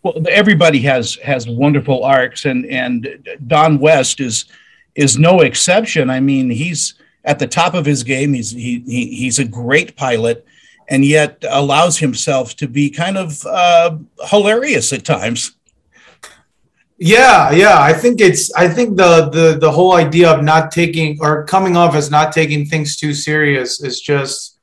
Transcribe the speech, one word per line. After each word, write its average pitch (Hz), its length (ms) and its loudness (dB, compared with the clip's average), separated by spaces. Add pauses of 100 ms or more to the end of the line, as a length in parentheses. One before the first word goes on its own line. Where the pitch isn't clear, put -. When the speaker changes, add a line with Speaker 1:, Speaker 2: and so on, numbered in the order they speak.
Speaker 1:
Well, 175 120 -4 (160)
everybody 175 520 2
has, 131 340 -2
has 127 320 -6
wonderful 135 560 -2
arcs, 131 400 -2
and, 127 220 -4
and 123 640 -8 (200)
Don 156 300 4
West 143 420 2
is, 120 240 -6 (500)
is 135 240 0
no 170 240 4
exception. 165 680 0
I 131 120 -4
mean, 135 280 0
he's 147 460 -6 (300)
at 147 140 -2
the 135 80 -4
top 170 280 -2
of 170 100 -2
his 139 180 -2
game. 135 300 -2
He's, 113 200 -4
he, 120 340 -8
he, 120 280 -6
he's 123 240 -4
a 139 60 -2
great 120 520 -4
pilot, 117 500 -4 (420)
and 135 160 0
yet 147 460 0
allows 143 480 0
himself 131 580 -4
to 147 100 -8
be 139 220 -2
kind 180 300 -6
of, 160 260 -10
uh, 170 540 2 (300)
hilarious 208 640 0
at - 120 -10
times. 117 520 -4 (1400)
Speaker 2:
Yeah, 208 540 4
yeah. 175 320 6
I 151 100 4
think 240 280 0
it's, 180 340 2
I 180 140 2
think 208 280 0
the, 170 320 4
the, 160 320 2
the 156 100 4
whole 180 220 2
idea 165 380 4
of 151 120 2
not 156 300 2
taking, 165 480 -2
or 151 240 0
coming 185 320 0
off 170 180 2
as 143 160 -2
not 156 220 2
taking 151 320 -2
things 147 320 -6
too 151 160 -6
serious 143 720 -2
is 131 180 -10
just 139 640 -6